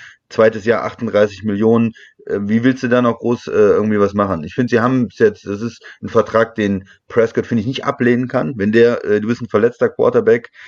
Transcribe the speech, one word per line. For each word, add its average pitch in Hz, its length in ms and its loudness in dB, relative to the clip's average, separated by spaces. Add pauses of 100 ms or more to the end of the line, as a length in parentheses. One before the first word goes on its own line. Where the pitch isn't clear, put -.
(280)
Zweites 110 360 0
Jahr 110 200 0
achtunddreißig 104 580 -2
Millionen. 110 500 0 (340)
Äh, 95 160 -4
wie 110 200 -2
willst 131 220 0
du 123 40 -2
da 123 140 2
noch 120 160 0
groß, 117 300 -4
äh, - 20 -8
irgendwie 104 480 2
was 98 160 0
machen? 98 300 -2
Ich 90 100 -12
finde, 123 160 -2
sie 117 80 2
haben 123 320 0
es - 80 -20
jetzt, 107 260 0
das 101 160 -6
ist 113 220 -10 (200)
ein 104 60 -10
Vertrag, 113 460 0
den 101 320 -2 (220)
Prescott, 113 380 0
finde 117 160 -2
ich, 98 40 -4
nicht 131 180 -8
ablehnen 127 440 0
kann. 139 280 -4
Wenn 101 140 -2
der, 117 340 4
äh, 104 160 0
du 104 60 -6
bist 120 160 -4
ein 117 60 -12
verletzter 113 400 0
Quarterback 117 600 0 (180)